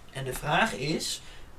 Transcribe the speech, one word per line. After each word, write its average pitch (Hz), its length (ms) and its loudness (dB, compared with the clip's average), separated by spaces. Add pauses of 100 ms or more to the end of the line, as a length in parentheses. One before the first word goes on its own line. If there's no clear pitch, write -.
(120)
En 135 120 -4
de 127 80 0
vraag 165 420 4
is: 151 460 0 (380)